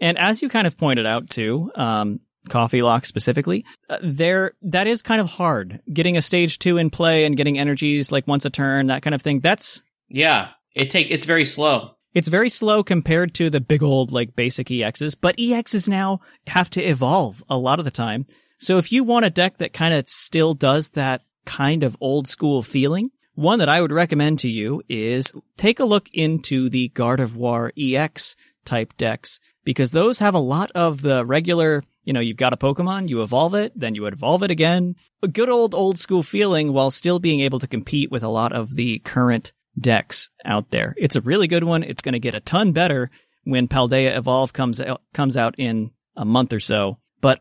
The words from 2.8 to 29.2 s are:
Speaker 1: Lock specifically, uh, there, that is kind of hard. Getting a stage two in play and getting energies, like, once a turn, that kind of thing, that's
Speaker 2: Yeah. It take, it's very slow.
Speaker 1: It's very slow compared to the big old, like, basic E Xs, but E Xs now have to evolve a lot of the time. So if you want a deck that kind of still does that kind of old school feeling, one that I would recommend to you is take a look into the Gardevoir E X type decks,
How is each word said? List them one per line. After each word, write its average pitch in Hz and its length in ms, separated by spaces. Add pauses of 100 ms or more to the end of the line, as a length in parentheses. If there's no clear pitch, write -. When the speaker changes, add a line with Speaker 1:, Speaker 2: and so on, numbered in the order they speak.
Speaker 1:
Lock 120 240
specifically, 165 640 (240)
uh, - 120
there, 175 500 (100)
that 185 240
is 226 160
kind 220 180
of 180 80
hard. 117 520 (120)
Getting 170 240
a 156 60
stage 170 360
two 175 200
in 165 100
play 160 380
and 147 100
getting 143 220
energies, 147 520
like, 139 160
once 143 200
a 139 40
turn, 135 360
that 131 160
kind 151 120
of 135 60
thing, 143 200
that's - 420 (260)
Speaker 2:
Yeah. 135 400 (260)
It 135 140
take, 160 220
it's 156 160
very 165 180
slow. 135 520 (180)
Speaker 1:
It's 170 140
very 202 200
slow 214 340
compared 170 520
to 165 160
the 147 100
big 139 240
old, 135 280
like, 120 220
basic 127 360
E 127 100
Xs, 120 400
but 180 180
E 233 140
Xs 233 360
now 190 320 (280)
have 180 220
to 185 120
evolve 131 680
a 139 100
lot 127 200
of 170 60
the 139 80
time. 117 340 (320)
So 185 200
if 170 140
you 254 120
want 233 200
a 190 60
deck 180 280
that - 140
kind 165 220
of 139 140
still 160 460
does 143 360
that 135 320 (240)
kind 147 380
of 123 160
old 139 280
school 143 340
feeling, 147 480 (240)
one 180 260
that 156 80
I 156 120
would 156 120
recommend 156 480
to 123 100
you 113 380
is 120 440 (240)
take 226 240
a 277 40
look 208 280
into 156 560
the 123 260
Gardevoir 120 840
E 131 180
X - 380 (300)
type 113 320
decks, - 420 (260)